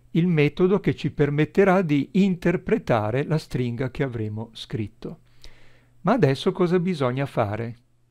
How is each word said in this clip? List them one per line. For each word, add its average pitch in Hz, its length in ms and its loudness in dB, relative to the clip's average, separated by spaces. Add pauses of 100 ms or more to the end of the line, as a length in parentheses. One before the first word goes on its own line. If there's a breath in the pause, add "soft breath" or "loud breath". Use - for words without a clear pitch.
(100)
il 165 160 2
metodo 180 540 2
che 151 160 -2
ci 143 160 -4
permetterà 156 680 2
di 147 320 0
interpretare 175 1080 0
la 151 160 -2
stringa 123 540 -4
che - 100 -4
avremo 113 500 -6
scritto. - 680 -10 (800 soft breath)
Ma 196 140 2
adesso 147 360 2
cosa 180 300 0
bisogna 139 440 -2
fare? 117 520 -4 (340)